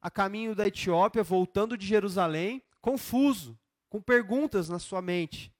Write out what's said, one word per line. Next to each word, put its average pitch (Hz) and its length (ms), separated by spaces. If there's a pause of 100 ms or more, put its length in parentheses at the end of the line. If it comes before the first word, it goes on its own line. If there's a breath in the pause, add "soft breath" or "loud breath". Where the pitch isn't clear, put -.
a 175 100
caminho 208 460
da 208 100
Etiópia, 196 560
voltando 190 540
de 196 100
Jerusalém, 196 720 (200)
confuso, 233 760 (320)
com 208 140
perguntas 240 680
na 175 120
sua 190 200
mente. 175 600